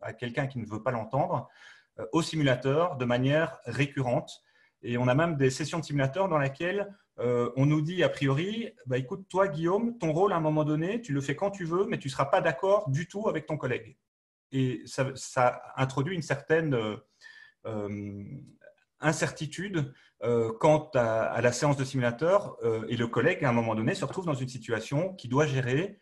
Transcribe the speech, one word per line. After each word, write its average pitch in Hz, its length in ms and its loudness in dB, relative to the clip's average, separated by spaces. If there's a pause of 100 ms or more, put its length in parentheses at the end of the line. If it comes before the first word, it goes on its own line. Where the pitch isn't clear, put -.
à 113 120 -10
quelqu'un 123 360 -4
qui 131 100 -8
ne 110 80 -6
veut 107 160 -6
pas 131 80 0
l'entendre, 131 580 -2 (520)
euh, 110 120 -8
au 165 100 2
simulateur 143 760 2
de 123 80 -2
manière 135 600 2
récurrente. 123 760 -2 (400)
Et 120 160 -2
on 127 80 2
a 123 80 6
même 165 220 2
des 135 120 4
sessions 151 300 -2
de 156 60 -6
simulateur 143 440 0
dans 160 100 2
lesquelles, 180 540 -2 (280)
euh, 120 340 0
on 135 120 4
nous 156 160 4
dit 170 200 -2
a 143 60 4
priori, « 175 640 -2 (140)
Bah, 127 120 -2
écoute, 190 300 -8
toi, 190 180 2
Guillaume, 185 520 0
ton 160 140 0
rôle 190 200 4
à 175 40 2
un 165 40 2
moment 156 240 2
donné, 160 360 0
tu 156 120 -6
le 139 80 0
fais 143 160 -2
quand 196 160 -2
tu 190 120 -8
veux, 175 220 0
mais 175 120 -4
tu - 100 -8
ne 135 40 -4
seras 139 120 0
pas 190 160 4
d'accord 190 500 2
du 156 160 0
tout 202 220 -4
avec 156 180 -2
ton 156 100 -2
collègue. » 120 400 -4 (540)
Et 131 360 0
ça, 131 280 -2
ça - 480 0 (140)
introduit 135 400 0
une 165 60 -4
certaine, 156 520 0
euh, 107 220 0 (680)
euh, 101 580 -6 (720)
incertitude, 160 960 -2 (300)
euh, 113 360 2
quant 151 360 4
à, 113 300 2
à 107 180 0
la 120 100 6
séance 147 240 2
de 139 80 -2
simulateur, 135 800 0
euh, 113 260 0
et 120 80 -2
le 120 100 2
collègue, 147 380 2
à 135 60 4
un - 20 4
moment 117 220 2
donné, 113 200 0
se - 100 -4
retrouve 185 200 -6
dans 160 100 0
une 127 140 -4
situation 117 680 -4
qu'il - 140 -14
doit 139 180 4
gérer 131 560 0